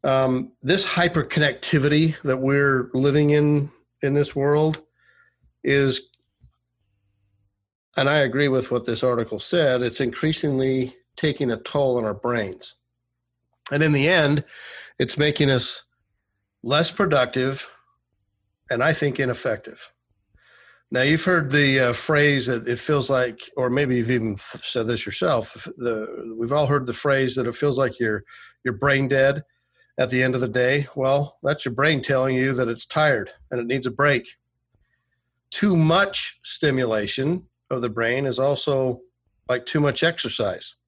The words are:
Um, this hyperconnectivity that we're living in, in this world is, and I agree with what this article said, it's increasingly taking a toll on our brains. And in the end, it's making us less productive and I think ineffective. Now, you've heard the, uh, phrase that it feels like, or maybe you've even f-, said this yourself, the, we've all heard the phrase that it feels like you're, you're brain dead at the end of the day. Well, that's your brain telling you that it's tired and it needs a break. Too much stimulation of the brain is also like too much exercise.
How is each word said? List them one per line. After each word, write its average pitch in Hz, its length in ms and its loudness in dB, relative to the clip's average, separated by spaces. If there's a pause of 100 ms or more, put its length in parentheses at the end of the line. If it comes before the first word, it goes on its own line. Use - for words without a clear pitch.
Um, 131 480 0 (100)
this 185 240 0
hyperconnectivity 151 1400 0
that 131 160 0
we're 135 560 2
living 143 380 4
in, 147 400 2 (320)
in 139 100 0
this 147 220 0
world 151 480 0 (840)
is, 139 440 0 (1900)
and 139 100 2
I 151 100 4
agree 135 320 2
with 127 200 0
what 120 160 -2
this 117 180 -2
article 113 360 -2
said, 135 420 0
it's 120 180 -4
increasingly 131 920 -2 (220)
taking 143 340 -2
a 113 80 -2
toll 131 400 -2
on 113 80 -2
our 104 80 -2
brains. 107 600 -6 (960)
And 143 100 2
in 156 100 4
the 143 160 4
end, 151 360 2 (560)
it's - 180 -2
making 147 320 2
us 123 320 0 (800)
less 147 300 0
productive 135 760 0 (1000)
and 123 140 0
I 156 100 4
think 143 260 -2
ineffective. 123 720 -4 (1000)
Now, 127 100 0
you've 156 220 2
heard 165 280 2
the, 139 280 4
uh, 120 140 2
phrase 143 520 2
that 117 220 -4
it 120 100 -2
feels 139 320 0
like, 123 320 0 (160)
or 127 140 0
maybe 131 260 0
you've 117 140 0
even 113 220 0
f-, - 320 -10
said 113 200 -4
this 113 180 -4
yourself, 120 640 -2 (100)
the, 113 600 -8
we've 117 160 -4
all 147 140 2
heard 139 180 0
the 120 80 -8
phrase 135 420 0
that 127 120 -2
it 123 80 -6
feels 139 240 0
like 131 200 0
you're, 107 240 -2 (400)
you're 123 140 -4
brain 135 300 0
dead 139 340 2 (560)
at 127 140 0
the 127 100 0
end 131 140 0
of 123 60 -2
the 127 60 -2
day. 127 480 0
Well, 139 460 0
that's 147 240 -4
your 123 80 -4
brain 139 280 0
telling 131 340 0
you 131 180 0
that 123 140 0
it's 117 180 -6
tired 147 460 0 (180)
and 127 100 -4
it 120 60 -4
needs 127 220 0
a 120 40 -2
break. 139 360 0 (1200)
Too 202 260 2
much 175 640 2
stimulation 131 1040 -2 (240)
of 127 120 -4
the 120 60 -4
brain 117 380 -2
is 127 140 -2
also 135 600 0 (480)
like 123 180 -2
too - 140 -2
much 143 240 2
exercise. 113 720 -4 (120)